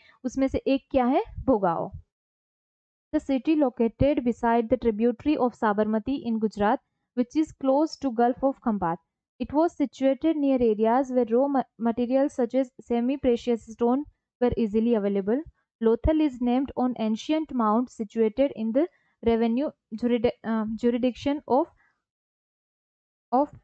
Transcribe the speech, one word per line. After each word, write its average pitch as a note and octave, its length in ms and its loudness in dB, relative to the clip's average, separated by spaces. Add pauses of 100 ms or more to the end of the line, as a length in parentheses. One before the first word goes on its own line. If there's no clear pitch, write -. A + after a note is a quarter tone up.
(240)
उसमें C4 240 -2
से C4+ 100 -4
एक - 320 0
क्या B3+ 160 2
है? D4+ 160 2 (240)
भोगाओ। G3 440 0 (1200)
The D#4 140 -2
city C#4 360 0
located C4 640 0
beside A#3 460 0
the B3+ 140 2
tributary A#3 520 0
of B3 240 -2
Sabarmati G#3+ 560 0 (100)
in A3+ 120 -2
Gujarat, G#3 400 0 (380)
which B3 200 -4
is D#4 160 0 (120)
close C#4 340 2
to C4 220 -6
Gulf B3 240 0
of C4+ 160 -2
Khambat. F#3 360 -2 (440)
It B3 120 -8
was D#4+ 240 0
situated C4+ 600 0
near C#4 240 0
areas A3+ 520 2
where B3 180 0
raw B3 180 2
ma-, C4+ 200 -2 (100)
materials B3 540 0
such A#3+ 220 -2
as C4 160 0 (100)
semi-precious A#3+ 840 -2
stone A#3+ 380 0 (360)
were A#3+ 160 2
easily A3 380 0
available. G3+ 480 0 (380)
Lothal A#3 400 2
is B3+ 200 0
named B3 360 0
on B3 220 -2
ancient A3+ 540 -4
mound A#3+ 380 0
situated A3+ 680 -2
in A3 160 -4
the D4 160 2 (340)
revenue A#3 480 0 (240)
jurid-, A#3 380 0 (120)
uh, A3 200 -2 (160)
jurisdiction B3 680 -2
of, C#4 180 2 (1700)
of C#4 320 0